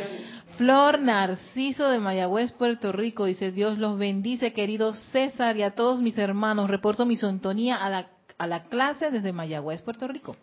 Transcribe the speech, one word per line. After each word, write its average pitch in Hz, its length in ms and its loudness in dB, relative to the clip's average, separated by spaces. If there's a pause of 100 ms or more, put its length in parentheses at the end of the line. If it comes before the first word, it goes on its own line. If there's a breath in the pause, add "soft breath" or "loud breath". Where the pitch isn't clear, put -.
(600 loud breath)
Flor 277 400 6
Narciso, 254 880 0
de 247 100 4
Mayagüez, 196 520 0
Puerto 233 400 0
Rico, 214 320 -2
dice, 185 300 0
"Dios 208 240 0
los 214 200 -2
bendice, 202 540 0
querido 214 420 0
César, 254 640 0
y 208 80 0
a 202 80 0
todos 247 300 2
mis 226 160 0
hermanos. 202 520 0
Reporto 208 360 2
mi 240 100 2
sintonía 208 600 0
a 196 120 -2
la, 190 180 -4 (300)
a 175 80 -4
la 170 180 -4
clase 285 460 -2
desde 202 220 -2
Mayagüez, 160 500 -6
Puerto 233 280 -8
Rico". 269 340 -12